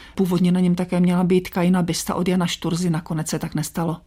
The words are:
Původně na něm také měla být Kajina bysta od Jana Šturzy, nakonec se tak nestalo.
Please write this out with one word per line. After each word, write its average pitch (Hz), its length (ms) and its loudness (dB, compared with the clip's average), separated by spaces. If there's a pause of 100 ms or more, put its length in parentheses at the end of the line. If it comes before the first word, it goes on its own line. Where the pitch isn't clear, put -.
(140)
Původně 180 380 2
na 180 80 2
něm 180 140 4
také 180 260 -2
měla 180 240 4
být 185 240 2
Kajina 180 340 2
bysta - 320 -4
od 175 140 -2
Jana 180 180 0
Šturzy, 170 440 -2
nakonec 160 380 -4
se 165 100 -4
tak 165 160 -8
nestalo. 165 520 -4